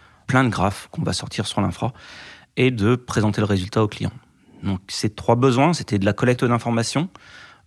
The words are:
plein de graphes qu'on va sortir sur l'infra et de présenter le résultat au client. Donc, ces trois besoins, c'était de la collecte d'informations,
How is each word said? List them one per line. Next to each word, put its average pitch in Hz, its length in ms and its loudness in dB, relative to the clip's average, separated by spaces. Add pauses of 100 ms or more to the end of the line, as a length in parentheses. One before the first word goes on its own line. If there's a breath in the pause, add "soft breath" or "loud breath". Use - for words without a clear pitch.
(260 soft breath)
plein 131 200 2
de 120 40 2
graphes 98 420 -2
qu'on - 100 -6
va 101 100 -2
sortir - 340 -6
sur - 140 -4
l'infra 101 320 -2 (640 loud breath)
et 131 160 4
de 113 240 2
présenter 107 460 0
le 104 40 2
résultat 98 380 0
au 104 60 0
client. - 240 -6 (500)
Donc, 98 240 -2
ces - 220 -4
trois - 260 2
besoins, 135 380 4
c'était 107 260 -2
de 95 60 0
la 101 80 4
collecte 123 320 0
d'informations, 120 640 0 (560 loud breath)